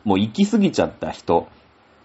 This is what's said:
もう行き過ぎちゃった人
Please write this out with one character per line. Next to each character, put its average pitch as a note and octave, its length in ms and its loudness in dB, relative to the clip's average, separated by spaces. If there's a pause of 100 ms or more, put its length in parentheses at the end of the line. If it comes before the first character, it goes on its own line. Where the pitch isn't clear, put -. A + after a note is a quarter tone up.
も G2 120 2
う - 20 2
行 A2+ 140 -2
き G3+ 180 0
過 A#3 80 0
ぎ G3 120 2
ち - 120 0
ゃ E2+ 40 2
っ - 120 -8
た - 120 -8
人 - 360 -2 (580)